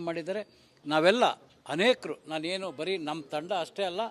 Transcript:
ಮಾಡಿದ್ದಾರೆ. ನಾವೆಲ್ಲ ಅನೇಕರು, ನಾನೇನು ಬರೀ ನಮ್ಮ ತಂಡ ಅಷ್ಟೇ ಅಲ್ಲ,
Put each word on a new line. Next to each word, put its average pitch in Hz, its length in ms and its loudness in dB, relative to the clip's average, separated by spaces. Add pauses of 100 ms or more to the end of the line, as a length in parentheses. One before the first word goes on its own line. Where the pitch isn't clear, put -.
ಮಾಡಿದ್ದಾರೆ. 170 360 -6 (500)
ನಾವೆಲ್ಲ 185 320 6 (500)
ಅನೇಕರು, 185 400 2 (160)
ನಾನೇನು 175 380 -4 (100)
ಬರೀ 175 160 -4 (140)
ನಮ್ಮ 156 140 -6 (120)
ತಂಡ 160 180 -4 (120)
ಅಷ್ಟೇ - 260 -6
ಅಲ್ಲ, 180 100 -6 (100)